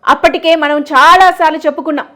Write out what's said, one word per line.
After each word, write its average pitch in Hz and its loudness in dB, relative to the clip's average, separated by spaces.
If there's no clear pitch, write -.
అప్పటికే 330 0
మనం 294 -4
చాలాసార్లు 320 2
చెప్పుకున్నాం 302 -6